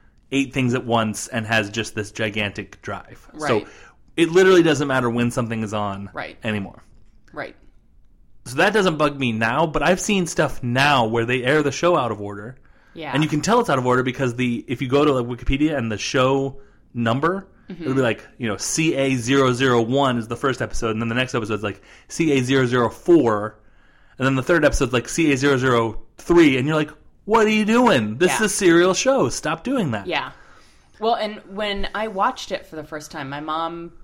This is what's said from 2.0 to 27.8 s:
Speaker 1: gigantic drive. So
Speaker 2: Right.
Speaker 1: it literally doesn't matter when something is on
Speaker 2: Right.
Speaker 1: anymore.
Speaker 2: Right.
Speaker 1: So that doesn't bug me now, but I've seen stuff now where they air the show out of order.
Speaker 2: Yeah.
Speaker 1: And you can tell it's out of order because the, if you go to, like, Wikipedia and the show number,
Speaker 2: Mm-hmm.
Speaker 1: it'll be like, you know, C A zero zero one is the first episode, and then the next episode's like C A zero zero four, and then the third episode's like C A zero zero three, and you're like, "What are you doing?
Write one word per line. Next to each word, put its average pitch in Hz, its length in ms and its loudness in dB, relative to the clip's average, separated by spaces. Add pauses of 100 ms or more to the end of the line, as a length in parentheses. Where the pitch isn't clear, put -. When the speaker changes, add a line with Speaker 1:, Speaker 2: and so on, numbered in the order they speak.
Speaker 1:
gigantic 107 720 -8
drive. - 440 -14 (120)
So 139 220 0
Speaker 2:
Right. - 80 -10 (480)
Speaker 1:
it 165 140 2
literally 185 320 6
doesn't 147 260 2
matter 131 200 0
when 120 220 0
something 113 320 -4
is 104 100 -6
on 101 400 -6
Speaker 2:
Right. 80 320 -12
Speaker 1:
anymore. 104 380 -6 (500)
Speaker 2:
Right. 151 240 -14 (880)
Speaker 1:
So 123 100 -10
that 190 160 4
doesn't 185 240 2
bug 147 220 0
me 127 140 0
now, 117 340 0
but 143 160 -2
I've 185 180 2
seen 190 260 0
stuff - 360 -2
now 131 440 2
where 117 200 0
they 123 180 -2
air 147 180 2
the 143 80 0
show 170 260 2
out 123 140 -2
of 104 100 -6
order. 104 360 -12 (380)
Speaker 2:
Yeah. 151 180 -10
Speaker 1:
And 139 100 0
you 156 60 0
can 151 140 -2
tell 233 180 2
it's 208 100 -2
out 135 80 2
of 123 80 -4
order 123 160 2
because 127 340 -4
the, 123 300 -2
if 127 160 -6
you 131 60 -6
go 143 160 4
to, 151 80 4
like, 123 140 -2
Wikipedia 147 500 -2
and 113 160 -4
the 101 60 -4
show 135 640 0 (320)
number, 139 540 -2 (220)
Speaker 2:
Mm-hmm. 170 140 -14
Speaker 1:
it'll 135 120 -4
be 135 60 2
like, 113 260 -2 (120)
you 120 100 -4
know, 98 80 -2
C - 380 -2
A 135 220 0
zero 127 360 2
zero 123 300 2
one 127 340 0
is 113 100 -4
the 117 100 -6
first 131 260 -2
episode, 113 300 -2
and 110 100 -4
then 117 80 -4
the 117 40 -4
next 127 200 -2
episode's 107 280 -4
like 101 200 -8 (260)
C 160 240 0
A 135 100 2
zero 131 220 2
zero 120 240 2
four, 110 720 2 (580)
and 127 80 -2
then 135 120 2
the 131 60 0
third 170 220 2
episode's 127 300 2
like 120 120 0
C 156 260 0
A 135 40 2
zero 139 220 2
zero 117 420 0 (160)
three, 165 400 4
and 127 100 0
you're 156 120 0
like, 151 100 -2 (380)
"What 220 180 4
are 220 60 4
you 214 160 2
doing? 151 500 4